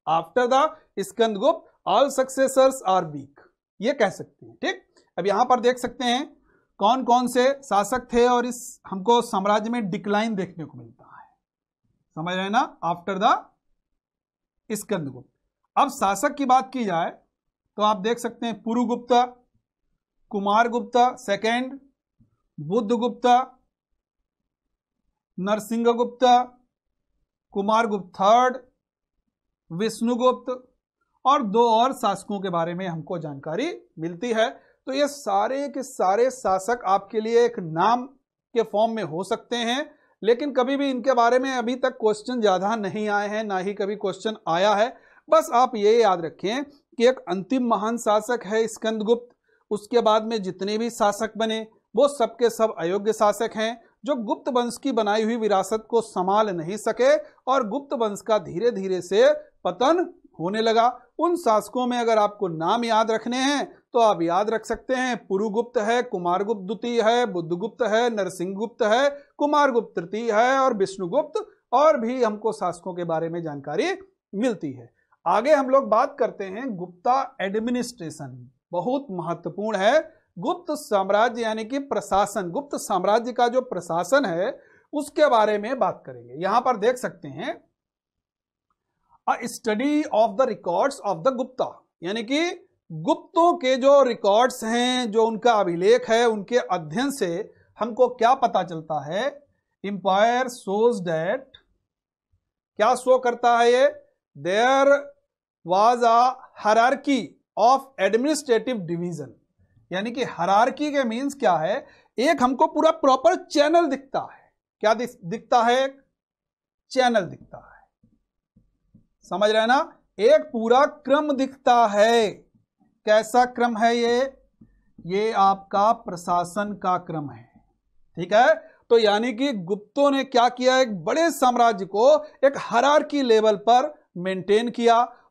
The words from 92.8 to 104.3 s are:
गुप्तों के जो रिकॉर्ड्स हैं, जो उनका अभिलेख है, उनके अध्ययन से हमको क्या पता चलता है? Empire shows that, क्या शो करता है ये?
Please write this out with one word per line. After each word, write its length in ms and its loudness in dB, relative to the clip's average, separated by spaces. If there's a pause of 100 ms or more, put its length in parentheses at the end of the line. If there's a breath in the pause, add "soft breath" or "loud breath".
गुप्तों 680 0
के 200 0
जो 260 6
रिकॉर्ड्स 640 2
हैं, 460 0
जो 160 4
उनका 260 2
अभिलेख 580 2
है, 160 4
उनके 320 -2
अध्ययन 520 -4
से 420 -6 (260 soft breath)
हमको 300 0
क्या 260 2
पता 280 0
चलता 420 -8
है? 180 -6 (600)
Empire 640 0
shows 540 -2
that, 420 -4 (1300)
क्या 180 4
शो 240 4
करता 400 2
है 140 4
ये? 140 4 (500)